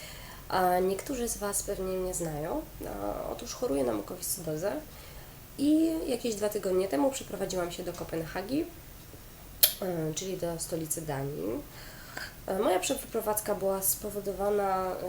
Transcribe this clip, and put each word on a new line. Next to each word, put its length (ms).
A 300
niektórzy 500
z 100
Was 240
pewnie 340
mnie 180
znają. 480
A, 440
otóż 240
choruję 300
na 80
mukowiscydozę 800
i 320
jakieś 280
dwa 140
tygodnie 400
temu 220
przeprowadziłam 600
się 100
do 100
Kopenhagi, 760
e, 320
czyli 220
do 220
stolicy 440
Danii. 600
E, 120
moja 220
przeprowadzka 720
była 280
spowodowana, 1120